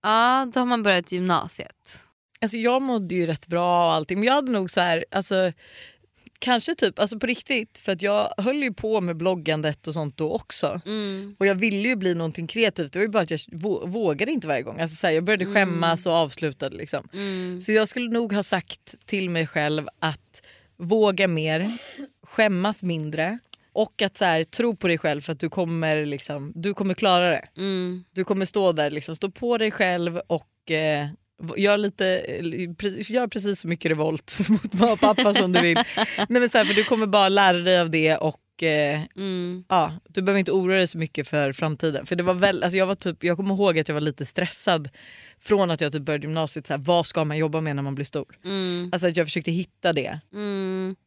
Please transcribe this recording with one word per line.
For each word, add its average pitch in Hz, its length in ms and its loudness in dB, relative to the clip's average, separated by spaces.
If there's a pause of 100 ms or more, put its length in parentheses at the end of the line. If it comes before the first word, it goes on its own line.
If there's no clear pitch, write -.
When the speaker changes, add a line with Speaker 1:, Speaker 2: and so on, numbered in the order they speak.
Speaker 1:
Ja, 240 520 2
då 269 60 2
har 247 60 2
man 240 160 0
börjat 185 300 2
gymnasiet. - 880 -4 (380)
Speaker 2:
Alltså, 226 160 -2
jag 240 260 2
mådde 214 320 -2
ju 175 120 2
rätt 160 200 -4
bra 175 400 4
och 165 60 4
allting, 160 260 0
men 214 80 2
jag 254 80 6
hade 269 180 2
nog 190 180 0
så - 100 2
här, 170 300 2
alltså, 185 420 0 (840)
kanske 247 360 0
typ, - 240 0
alltså 208 200 0
på 247 80 -4
riktigt, - 520 -4
för - 140 -4
att 170 100 -4
jag 208 360 0
höll 262 240 0
ju 254 100 -2
på 220 280 -2
med 175 160 -2
bloggandet 156 720 -2
och 156 80 -8
sånt 151 220 -6
då 160 160 -2
också. - 540 -4
Speaker 1:
Mm. 202 520 -8
Speaker 2:
Och 196 80 2
jag 196 80 4
ville 202 340 0
ju 254 80 2
bli 185 180 0
någonting 165 320 -4
kreativt, 190 460 -2
det 175 60 -6
var 202 60 4
ju 226 60 -2
bara 202 120 2
att 156 80 -4
jag 156 100 -4 (120)
vå-, 180 340 -4
vågade 190 460 -2
inte 247 140 -4
varje 139 160 0
gång. 113 180 -8
Alltså, 160 160 -4
så - 100 -2
här, 160 80 4
jag 160 100 2
började 190 200 2
Speaker 1:
Mm. 202 100 -6
Speaker 2:
skämmas 170 520 2
och 175 60 2
avslutade 147 640 -2
liksom. - 360 -8
Speaker 1:
Mm. 185 480 -6
Speaker 2:
Så 185 120 -2
jag 214 160 4
skulle 240 220 -4
nog 233 220 -2
ha 202 100 0
sagt - 520 -6 (120)
till 190 240 -2
mig 165 160 -2
själv 151 420 -2 (120)
att - 420 -6 (340)
våga 196 520 2
mer, 160 480 0 (460)
skämmas 202 600 0
mindre, 160 560 -4 (340)
och - 300 -2
att 196 140 -2
så 202 80 0
här, 165 200 4
tro 233 320 0
på 185 120 -2
dig 165 100 2
själv 147 220 -2
för 165 120 -8
att 143 80 -8
du 165 80 -2
kommer, 160 580 -2
liksom, 143 480 -8
du 190 200 -4
kommer 190 200 -2
klara 180 360 4
det. - 260 -2
Speaker 1:
Mm. 185 480 -4 (100)
Speaker 2:
Du 185 100 -4
kommer 190 200 -2
stå 190 280 2
där, 151 180 0
liksom, 151 260 -8
stå 196 140 -6
på 233 280 -2
dig 220 120 0
själv 180 460 0 (100)
och, - 440 -6
eh, 151 380 0 (340)
v-, 165 200 -10
gör 208 140 4
lite, 202 300 -2 (120)
eh, - 240 -6
pre-, 180 720 -6
gör 247 140 0
precis 202 340 -4
så - 80 -8
mycket 165 220 -2
revolt 156 520 -2
<laughs> 175 60 -2
mot 214 260 2
mamma 220 180 4
och 214 80 0
pappa 208 340 6
som 185 180 4
du 202 80 6
vill. 170 140 6
Speaker 1:
<laughs> - 540 0
Speaker 2:
Nej, 247 120 4
men 247 80 4
så 240 100 4
här, 214 60 6
för 202 100 0
du 214 100 4
kommer 220 220 2
bara 196 220 6
lära 190 300 6
dig 175 220 4
av 165 100 0
det 156 260 4
och, - 460 -6
eh, 151 380 2 (160)
Speaker 1:
Mm. 185 520 -6
Speaker 2:
ja, 160 240 2 (160)
du - 140 -4
behöver 196 160 4
inte 185 140 0
oroa 185 240 2
dig 185 100 4
så 165 120 -6
mycket 151 300 -6
för 143 240 0
framtiden. 151 540 -2
För 180 100 -4
det 175 60 -2
var 180 120 2
väl, 185 280 2
alltså 180 160 0
jag 190 80 4
var 196 80 0
typ, 175 300 -6
jag 170 120 2
kommer 196 180 0
ihåg 190 240 2
att 156 100 -2
jag 156 60 -2
var 147 60 0
lite 147 260 -4
stressad 170 600 -2 (520)
från 196 300 2
att 156 100 -2
jag 147 120 -2
typ 151 100 -4
började 147 240 -4
gymnasiet, 156 400 -4
så - 60 -4
här, 143 60 -2
vad 165 280 2
ska 160 180 0
man 151 140 -2
jobba 160 220 0
med 151 160 -2
när 139 60 -2
man 139 120 -4
blir 143 100 -6
stor? - 220 -6 (180)
Speaker 1:
Mm. 180 480 -4
Speaker 2:
Alltså 180 160 0
att 165 80 0
jag 165 100 2
försökte 165 240 -4
hitta 175 420 -2
det. 151 280 -2 (120)
Speaker 1:
Mm. 190 640 -4 (100)